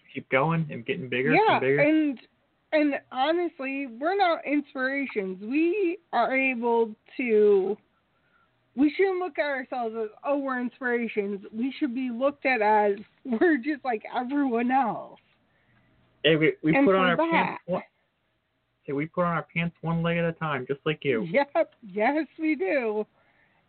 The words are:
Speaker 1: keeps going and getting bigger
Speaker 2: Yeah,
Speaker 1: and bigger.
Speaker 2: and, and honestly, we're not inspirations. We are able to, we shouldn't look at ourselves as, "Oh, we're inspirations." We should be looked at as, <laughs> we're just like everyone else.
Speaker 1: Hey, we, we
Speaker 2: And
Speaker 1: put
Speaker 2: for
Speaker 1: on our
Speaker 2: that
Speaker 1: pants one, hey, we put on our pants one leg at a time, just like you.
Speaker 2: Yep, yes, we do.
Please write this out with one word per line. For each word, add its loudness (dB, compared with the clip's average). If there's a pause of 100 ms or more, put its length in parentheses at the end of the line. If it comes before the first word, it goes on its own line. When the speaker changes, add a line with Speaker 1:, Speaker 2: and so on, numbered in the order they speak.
(140)
Speaker 1:
keeps -12
going 2
and -12
getting -6
bigger 0
Speaker 2:
Yeah, 4
Speaker 1:
and 0
bigger. 2
Speaker 2:
and, 2 (540)
and 2 (180)
honestly, -2
we're -4
not 0
inspirations. -4
We 0 (160)
are 0
able 0 (220)
to, 4 (1000)
we 4
shouldn't 2
look -6
at 0
ourselves -6
as, -6 (140)
"Oh, 0
we're -4
inspirations." -4
We -4
should -2
be -4
looked -2
at 2
as, 4 (140)
<laughs> -20
we're 4
just -6
like -4 (120)
everyone 0
else. -2 (1040)
Speaker 1:
Hey, 6
we, 4 (100)
we 4
Speaker 2:
And 4
Speaker 1:
put 6
Speaker 2:
for 4
Speaker 1:
on 4
our 2
Speaker 2:
that 2
Speaker 1:
pants 0
one, -4 (1000)
hey, -10
we -4
put -2
on 0
our -6
pants -4
one -2
leg 0
at 0
a -2
time, -4
just -4
like -2
you. 0
Speaker 2:
Yep, 0 (180)
yes, 0 (140)
we 0
do. -2 (640)